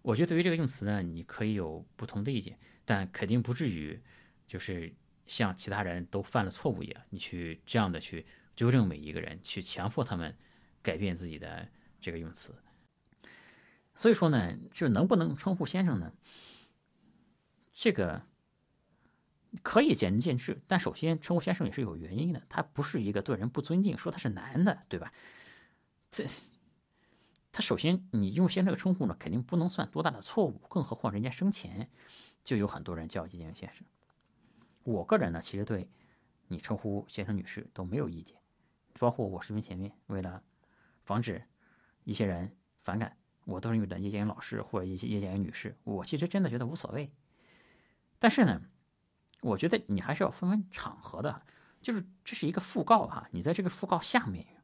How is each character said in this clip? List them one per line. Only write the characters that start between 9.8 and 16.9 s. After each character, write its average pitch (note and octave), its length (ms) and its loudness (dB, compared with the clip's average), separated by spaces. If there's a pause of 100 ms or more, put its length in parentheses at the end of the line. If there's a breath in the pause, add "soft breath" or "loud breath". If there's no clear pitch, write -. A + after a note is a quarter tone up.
迫 A#2+ 160 -2
他 G2 140 -4
们 D#2+ 180 -6 (460 soft breath)
改 E2 160 -2
变 F#2 180 0
自 F2 120 -8
己 D#2 100 -10
的 E2 320 -12 (300 soft breath)
这 E2+ 120 -8
个 E2+ 60 -8
用 E2 160 -10
词。 - 220 -16 (1400 loud breath)
所 - 140 6
以 A3+ 40 10
说 E3+ 160 6
呢， F#2 260 4 (160)
就 D#3+ 160 0
能 A2+ 180 6
不 F#3+ 120 6
能 E3 180 2
称 F#3+ 180 0
呼 E3+ 120 0
先 F#3 200 0
生 C3 140 2
呢？ E2 140 -8 (1600 loud breath)